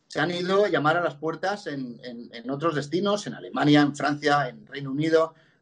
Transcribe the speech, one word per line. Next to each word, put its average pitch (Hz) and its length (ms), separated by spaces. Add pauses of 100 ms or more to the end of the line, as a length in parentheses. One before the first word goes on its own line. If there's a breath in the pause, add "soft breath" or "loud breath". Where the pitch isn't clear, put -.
se - 120
han 160 100
ido 180 360
a 196 40
llamar 156 280
a 175 60
las 147 120
puertas 160 520
en, 127 360
en, 120 280
en 117 200
otros 147 240
destinos, 190 520
en 131 60
Alemania, 147 480
en 143 140
Francia, 143 520
en 113 200
Reino 135 240
Unido, 160 420 (280 soft breath)